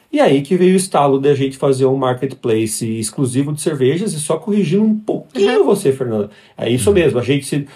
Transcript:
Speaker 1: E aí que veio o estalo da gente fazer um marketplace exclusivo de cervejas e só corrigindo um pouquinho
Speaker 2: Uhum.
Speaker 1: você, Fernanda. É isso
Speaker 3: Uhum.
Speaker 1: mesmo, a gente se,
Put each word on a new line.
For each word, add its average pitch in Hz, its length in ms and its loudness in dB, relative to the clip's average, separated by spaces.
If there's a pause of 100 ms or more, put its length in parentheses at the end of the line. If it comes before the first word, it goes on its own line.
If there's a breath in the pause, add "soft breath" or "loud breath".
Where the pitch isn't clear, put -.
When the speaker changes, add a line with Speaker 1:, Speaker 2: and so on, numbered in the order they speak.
Speaker 1:
E 294 120 0
aí 143 200 4
que 185 140 0
veio 180 160 4
o 190 60 4
estalo 143 420 2
da 143 160 2
gente 135 220 -4
fazer 135 280 0
um 135 120 2
marketplace 117 1000 -2
exclusivo 131 540 -2
de 147 80 -6
cervejas 156 540 -2
e 151 80 -8
só 160 160 -4
corrigindo 202 480 0
um 214 120 2
pouquinho - 640 -2
Speaker 2:
Uhum. 349 60 4
Speaker 1:
você, 190 260 2
Fernanda. 113 380 -4 (280 soft breath)
É 110 120 -4
isso 127 220 2
Speaker 3:
Uhum. 202 40 2
Speaker 1:
mesmo, 139 240 2
a 120 40 -4
gente 139 220 -2
se, 143 300 -4